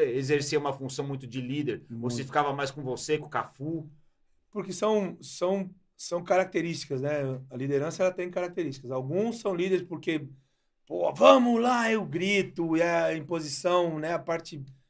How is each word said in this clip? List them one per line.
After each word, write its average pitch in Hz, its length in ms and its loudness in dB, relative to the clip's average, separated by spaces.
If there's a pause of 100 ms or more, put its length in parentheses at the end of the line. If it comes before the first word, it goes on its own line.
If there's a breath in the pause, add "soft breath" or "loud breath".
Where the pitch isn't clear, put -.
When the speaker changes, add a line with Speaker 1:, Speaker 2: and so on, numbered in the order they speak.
(160)
Speaker 1:
exercia 139 440 0
uma 139 120 0
função 135 320 -6
muito 135 220 -8
de 123 160 -8
líder, 127 480 -4
ou 117 220 -4
se 120 60 -4
Speaker 2:
Muito. 135 100 -6
Speaker 1:
ficava 143 260 2
mais 139 160 -4
com 143 140 -10
você, 127 340 -2
com 147 80 -10
o - 40 -16
Cafu. 143 600 -6 (640)
Speaker 2:
Porque 190 200 -6
são, 196 480 0
são, 190 480 -2 (300)
são 175 260 -6
características, 170 760 0
né? 143 80 -2 (400)
A 127 80 -10
liderança, 143 460 0
ela 185 80 4
tem 180 180 -6
características. 175 640 -4
Alguns 175 480 -2
são 196 160 -2
líderes 180 280 2
porque, 156 440 -4 (580)
pô, 170 260 0
vamos 240 480 8
lá, 233 320 2
eu 208 140 0
grito, 170 720 0
e 165 60 4
a 165 340 2
imposição, 165 800 0
né? 156 160 -2
A 160 60 -2
parte 165 440 -6 (260)